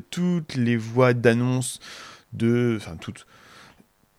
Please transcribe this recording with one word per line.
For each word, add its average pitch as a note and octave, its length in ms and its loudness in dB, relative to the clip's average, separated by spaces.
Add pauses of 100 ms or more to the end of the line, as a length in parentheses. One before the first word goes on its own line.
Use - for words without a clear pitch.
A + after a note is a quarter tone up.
toutes F3 460 -2
les A#2+ 220 2
voix A#2+ 360 2
d'annonce B2 680 2 (540)
de, A#2 460 2
enfin, E2+ 200 -12
toutes, - 280 -14 (920)